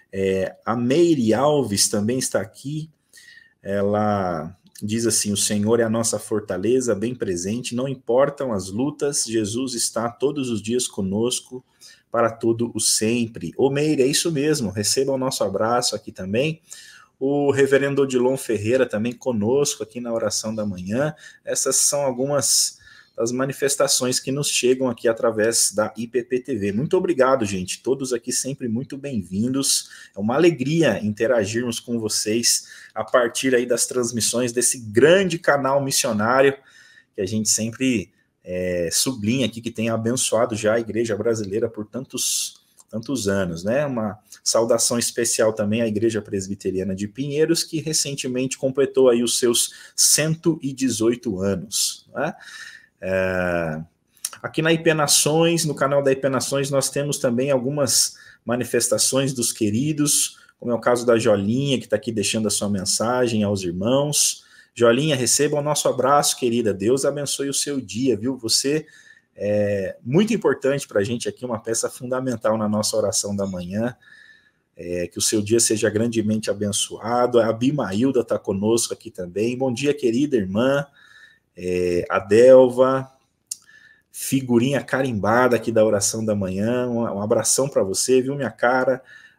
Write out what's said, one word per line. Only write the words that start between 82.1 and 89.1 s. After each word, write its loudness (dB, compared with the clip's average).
Delva, 6
figurinha 0
carimbada 2
aqui -4
da 6
oração 0
da 0
manhã. -2
Um, -2
um -4
abração 0
pra 0
você, 2
viu, -4
minha -4
cara? 0